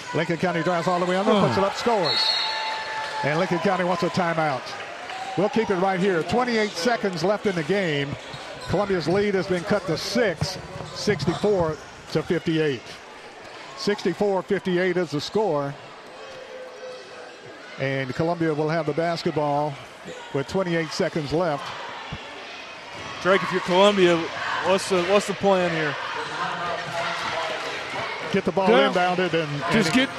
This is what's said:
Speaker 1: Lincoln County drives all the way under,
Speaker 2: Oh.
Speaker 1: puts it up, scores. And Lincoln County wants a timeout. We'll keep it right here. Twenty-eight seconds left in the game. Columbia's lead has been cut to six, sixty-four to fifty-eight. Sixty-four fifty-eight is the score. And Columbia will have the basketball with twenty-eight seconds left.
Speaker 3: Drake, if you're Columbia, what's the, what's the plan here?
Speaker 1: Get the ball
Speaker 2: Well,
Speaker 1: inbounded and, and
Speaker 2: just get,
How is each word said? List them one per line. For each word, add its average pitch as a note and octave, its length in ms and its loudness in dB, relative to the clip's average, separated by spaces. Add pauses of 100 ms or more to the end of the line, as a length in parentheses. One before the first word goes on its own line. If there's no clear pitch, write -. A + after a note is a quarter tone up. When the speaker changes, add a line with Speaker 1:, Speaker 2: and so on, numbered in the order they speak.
(160)
Speaker 1:
Lincoln E3 220 0
County E3+ 260 0
drives E3+ 240 2
all F3 120 2
the F3+ 60 2
way F3+ 100 2
under, G3+ 160 4
Speaker 2:
Oh. G3+ 100 6
Speaker 1:
puts C#3 160 4
it F#3+ 60 4
up, G3 120 0
scores. G3 440 2 (1040)
And D3 160 2
Lincoln F3+ 200 2
County F#3 240 2
wants F3 200 0
a E3+ 60 2
timeout. D#3+ 520 0 (760)
We'll G3+ 120 2
keep A3 200 0
it G3 60 2
right F#3+ 240 2
here. F3+ 240 2
Twenty-eight A3 480 0
seconds G#3 520 0
left G3+ 220 2
in F#3+ 100 2
the E3 80 -2
game. D3+ 460 0 (580)
Columbia's F#3 400 0
lead G3+ 260 2
has F#3 140 2
been F3+ 160 0
cut - 240 0
to D#3 100 0
six, - 600 0 (360)
sixty-four F3 840 2 (340)
to D#3 120 0
fifty-eight. D#3 580 2 (960)
Sixty-four G3+ 680 2
fifty-eight F3+ 540 2
is F3 140 0
the C#3+ 100 -2
score. D3 520 0 (2000)
And C3+ 340 -2
Columbia E3 400 0
will D3+ 160 0
have D#3+ 160 2
the D3 80 0
basketball D3+ 800 0 (600)
with C#3 140 0
twenty-eight E3+ 440 0
seconds D#3 420 0
left. D#3 300 0 (1600)
Speaker 3:
Drake, F#3 220 6
if F3 80 -4
you're F#3 100 0
Columbia, F#3 560 6 (480)
what's F#3 240 2
the, F#3 160 4
what's G3 220 4
the G3+ 60 -2
plan F#3 380 4
here? D#3 240 0 (2500)
Speaker 1:
Get F#3+ 120 0
the F#3 60 0
ball F#3+ 180 2
Speaker 2:
Well, C4 220 8
Speaker 1:
inbounded F3+ 420 2
and, D3 300 0
and - 80 -2
Speaker 2:
just E3+ 220 4
get, C4 260 4